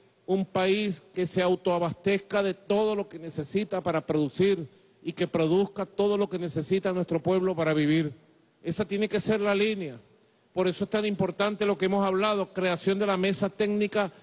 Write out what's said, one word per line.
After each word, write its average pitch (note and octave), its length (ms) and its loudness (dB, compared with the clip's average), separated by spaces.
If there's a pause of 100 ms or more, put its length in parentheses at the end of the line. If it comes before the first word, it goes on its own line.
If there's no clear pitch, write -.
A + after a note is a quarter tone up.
(260)
un F#3+ 200 0
país F#3+ 580 0 (100)
que F3+ 120 -2
se F#3 160 -2
autoabastezca F3+ 1000 0
de G3 120 0
todo G#3+ 420 0
lo G3+ 140 -4
que E3 100 -14
necesita E3 640 -4
para D#3+ 240 -2
producir D#3+ 640 0 (340)
y E3 80 -6
que F3+ 160 -4
produzca F3+ 580 0
todo G3+ 320 0
lo G3+ 120 0
que F#3 100 -6
necesita F#3 540 -2
nuestro F3 280 -2
pueblo F#3 360 2
para D#3+ 160 2
vivir. D3+ 400 2 (500)
Esa F3 220 -2
tiene G3+ 240 -2
que G#3 100 -2
ser G#3+ 220 0
la G3+ 120 2
línea. G3 460 -2 (540)
Por F#3 140 2
eso F#3 180 -2
es - 40 -12
tan G#3+ 160 0
importante G3+ 600 0
lo G3+ 120 0
que F#3+ 80 -2
hemos G3 200 2
hablado, G3 480 0
creación F#3 440 0
de G#3 80 0
la G3 120 2
Mesa F#3+ 320 0
Técnica G#3 600 0 (120)